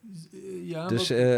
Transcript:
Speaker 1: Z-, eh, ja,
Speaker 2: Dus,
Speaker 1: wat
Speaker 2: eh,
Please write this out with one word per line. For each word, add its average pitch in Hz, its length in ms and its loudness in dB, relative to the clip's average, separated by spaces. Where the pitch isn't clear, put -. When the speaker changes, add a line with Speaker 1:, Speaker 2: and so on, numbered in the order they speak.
Speaker 1:
Z-, 165 200 -14
eh, 185 360 -12
ja, 165 200 -6
Speaker 2:
Dus, 117 200 0
Speaker 1:
wat 120 100 2
Speaker 2:
eh, 123 80 6